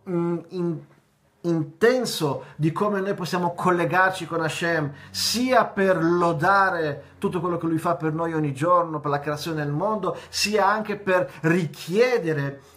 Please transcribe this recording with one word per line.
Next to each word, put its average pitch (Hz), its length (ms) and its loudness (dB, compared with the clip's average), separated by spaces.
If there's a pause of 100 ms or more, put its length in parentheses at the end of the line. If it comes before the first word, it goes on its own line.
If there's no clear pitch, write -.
mm, 170 300 0 (120)
in-, 170 300 -4 (600)
intenso 170 1040 0 (120)
di 156 160 0
come 202 280 -2
noi 196 120 -2
possiamo 180 400 -2
collegarci 180 760 2
con 165 140 -4
Hashem, 160 520 -2 (180)
sia 247 560 2
per 190 360 2
lodare 170 1160 2
tutto 180 220 -2
quello 170 180 -2
che 165 80 -4
Lui 165 120 0
fa 170 180 0
per 156 180 -2
noi 165 180 -2
ogni 151 220 -2
giorno, 160 460 2
per 143 100 -4
la 143 100 0
creazione 151 420 -4
del 143 100 -4
mondo, 185 440 -2 (120)
sia 208 380 2
anche 208 300 0
per 180 340 0 (100)
richiedere 160 1200 0 (140)